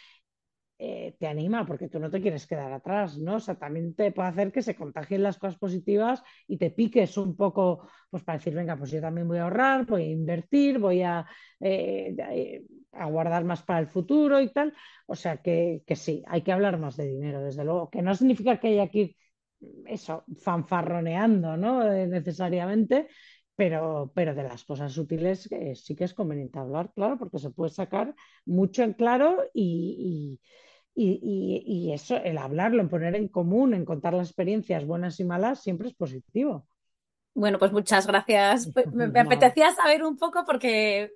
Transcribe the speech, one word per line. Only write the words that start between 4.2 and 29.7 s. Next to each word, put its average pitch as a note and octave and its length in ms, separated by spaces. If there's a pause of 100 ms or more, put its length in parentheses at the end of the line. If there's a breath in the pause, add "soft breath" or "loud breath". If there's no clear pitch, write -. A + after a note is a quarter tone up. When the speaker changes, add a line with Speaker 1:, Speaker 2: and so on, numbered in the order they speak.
Speaker 1:
hacer G3 220
que B3+ 100
se A3+ 140
contagien F#3+ 480
las G3+ 140
cosas F#3+ 220
positivas G3+ 640 (240 soft breath)
y G3 100
te E3+ 140
piques G#3+ 460
un F#3+ 180
poco, F#3 540 (200 soft breath)
pues, F3+ 140
para D#3+ 140
decir, D3+ 180
"Venga, E3 220
pues C3+ 140
yo D#3 100
también E3 260
voy E3+ 120
a E3+ 40
ahorrar, B3+ 420
voy G3+ 180
a D#3 40
invertir, E3+ 720
voy F3+ 240
a, E3+ 240 (320 loud breath)
eh, F#3+ 560 (160)
eh, - 340 (280)
a F3 140
guardar E3 360
más E3+ 200
para F3 160
el D#3 80
futuro" C#4 540
y B3+ 100
tal. D4+ 220 (320 loud breath)
O - 100
sea, D#3+ 260
que, E3+ 440
que E3 120
sí, D#3 300
hay E3+ 160
que F#3+ 100
hablar F#3 260
más C#3+ 180
de D3 100
dinero, C#3 360
desde C#3 220
luego. E3 240
Que - 120
no F#3 140
significa A#3 440
que A3+ 100
haya G3+ 200
que G#3 100
ir, F#3+ 160 (720)
eso, - 360 (180)
fanfarroneando, E3+ 1160
¿no? A3 340
Eh, F#3+ 160
necesariamente, F3+ 1000 (480 soft breath)
pero, D#3+ 600
pero E3 200
de C#3 80
las B2 200
cosas C#3 300
sutiles, E3 580
eh, D3 240
sí - 200
que F3+ 100
es F3+ 80
conveniente D3 460
hablar, C#3+ 360
claro, A3 220
porque F#3+ 220
se C#3 120
puede E3 200
sacar G3 440 (300 soft breath)
mucho F#3+ 380
en G#3+ 100
claro C4+ 500 (100)
y, E3+ 840 (560 soft breath)